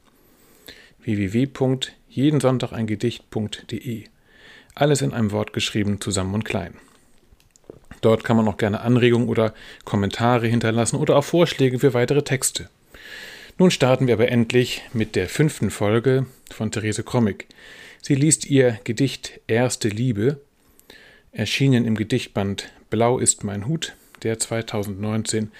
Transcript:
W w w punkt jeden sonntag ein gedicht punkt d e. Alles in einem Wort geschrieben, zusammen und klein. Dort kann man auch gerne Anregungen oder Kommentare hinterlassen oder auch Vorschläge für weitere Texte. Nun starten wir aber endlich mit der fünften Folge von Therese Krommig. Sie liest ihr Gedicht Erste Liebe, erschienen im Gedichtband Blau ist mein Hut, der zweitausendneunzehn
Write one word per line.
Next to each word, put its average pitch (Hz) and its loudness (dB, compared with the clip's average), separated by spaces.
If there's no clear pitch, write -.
W 107 -2
w 98 -2
w 127 0
punkt 131 -2
jeden 143 0
sonntag 127 0
ein 110 -4
gedicht 107 -4
punkt - -8
d 117 -6
e. 120 -10
Alles 143 2
in 143 0
einem 110 0
Wort 107 -4
geschrieben, 101 -2
zusammen 95 -2
und 110 -2
klein. 92 -6
Dort 113 4
kann 113 4
man 110 4
auch 95 -2
gerne 107 -2
Anregungen 120 4
oder 110 0
Kommentare 117 0
hinterlassen 113 0
oder 147 2
auch 139 4
Vorschläge 139 2
für 135 4
weitere 123 2
Texte. - -4
Nun 180 6
starten 131 4
wir 120 4
aber 107 2
endlich 120 2
mit 110 -2
der 92 0
fünften 143 0
Folge 117 2
von 110 -6
Therese 107 -4
Krommig. 110 0
Sie - -2
liest 143 2
ihr 127 4
Gedicht - -4
Erste 117 0
Liebe, 117 -2
erschienen 120 2
im 110 0
Gedichtband 104 -4
Blau 117 2
ist - 0
mein 101 -6
Hut, 156 -6
der 113 -4
zweitausendneunzehn 107 -4